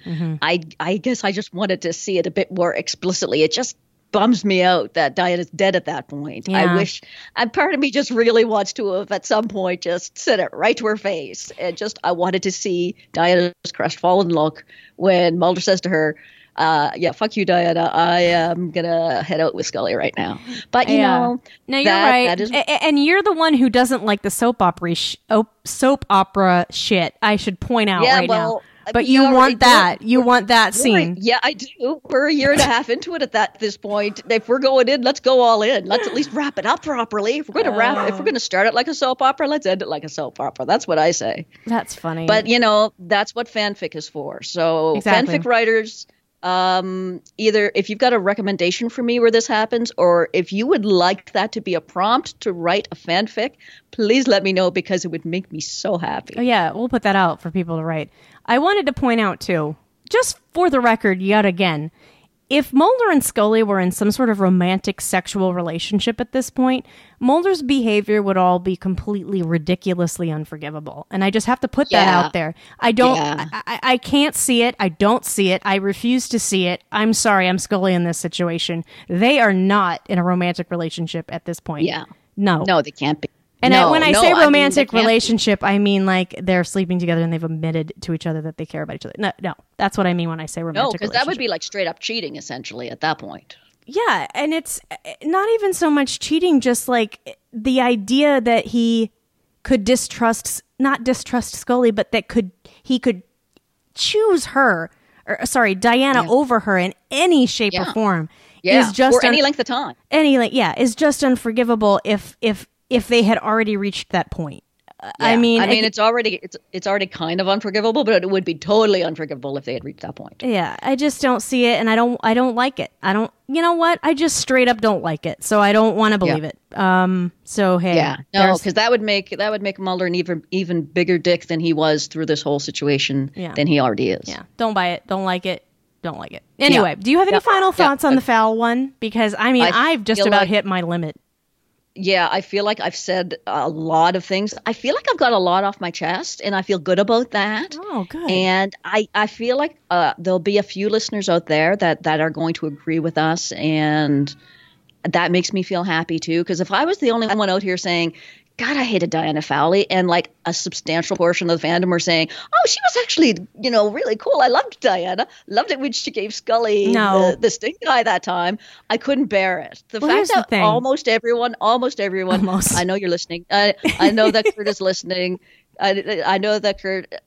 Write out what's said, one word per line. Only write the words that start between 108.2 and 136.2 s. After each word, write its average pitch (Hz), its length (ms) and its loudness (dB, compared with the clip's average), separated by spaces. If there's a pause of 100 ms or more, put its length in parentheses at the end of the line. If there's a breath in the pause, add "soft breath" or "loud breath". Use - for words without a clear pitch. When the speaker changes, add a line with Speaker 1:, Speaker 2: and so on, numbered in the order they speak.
Speaker 2:
Yeah, 240 160 6
Speaker 1:
is 220 120 2
just 247 300 4
Speaker 2:
for 254 60 0
any 240 100 4
Speaker 1:
un- 294 60 2
Speaker 2:
length 285 160 0
of 240 60 -2
time. 262 280 -6 (160)
Speaker 1:
any 294 280 4
le-, 233 140 2
yeah, 226 260 0
is 240 180 0
just 294 280 0
unforgivable 233 800 2
if, - 380 -4
if, 214 260 -4 (220)
if 240 180 0
they 233 160 4
had 208 140 4
already 214 400 -2
reached 196 320 -6
that 175 220 -2
point. - 320 -10 (380)
Uh, - 80 -16 (100)
I 226 120 4
Speaker 2:
Yeah. 226 60 6
Speaker 1:
mean, 233 240 4
Speaker 2:
I 196 60 2
mean, 220 180 4
Speaker 1:
I - 20 0
Speaker 2:
it's 214 100 -4
already, 220 460 2
it's, - 140 -18 (160)
it's 185 120 -8
already 196 220 -2
kind 170 320 -6
of 190 80 0
unforgivable, 214 560 0
but 202 180 4
it 185 80 -4
would 190 140 0
be 170 100 -4
totally 202 480 2
unforgivable 147 560 -6
if 135 60 -8
they 120 100 -8
had 127 120 -8
reached 151 160 -16
that - 140 -14
point. - 280 -18
Speaker 1:
Yeah, 190 400 -2
I 269 140 2
just 285 240 -2
don't 247 200 2
see 247 260 0
it, 240 120 2
and 226 100 0
I 220 60 2
don't, 240 260 2
I 220 120 0
don't 247 200 0
like 247 280 -2
it. - 100 -8 (100)
I 190 120 0
don't, 220 180 0 (160)
you 302 140 0
know 339 140 2
what? 330 280 2
I 311 100 2
just 294 220 0
straight 254 320 2
up 226 140 0
don't 208 200 2
like 165 240 -6
it, - 160 -8
so 208 200 2
I 202 100 4
don't 220 240 4
wanna 214 200 2
Speaker 2:
Yeah. - 20 -2 (180)
Speaker 1:
believe 156 80 -4
it. - 140 -10 (200)
Um, 185 540 2 (140)
so, 185 320 0
hey, 175 180 0
Speaker 2:
Yeah, 147 220 0 (160)
no, 196 80 2
Speaker 1:
there's 190 200 4
Speaker 2:
'cause 196 120 -4
that 220 180 2
would 233 100 2
make, 202 360 -2
that 208 140 -2
would 208 100 -4
make 196 180 -6
Mulder 185 260 -2
an 175 80 -2
even, 175 380 -4
even 180 300 -2
bigger 175 360 0
dick 170 300 0
than 160 140 -4
he 165 100 0
was 151 360 0
through 160 180 -6
this 151 160 -2
whole 143 180 -2
situation 139 760 -2
Speaker 1:
Yeah. 175 200 -10
Speaker 2:
than 147 120 0
he 147 120 4
already 123 320 0
is. - 160 -6
Speaker 1:
Yeah, - 140 -12 (160)
don't 226 160 -2
buy 180 160 0
it, - 180 -8
don't 190 160 -4
like 180 220 -4
it, 185 180 -8 (400)
don't 165 160 -10
like - 140 -16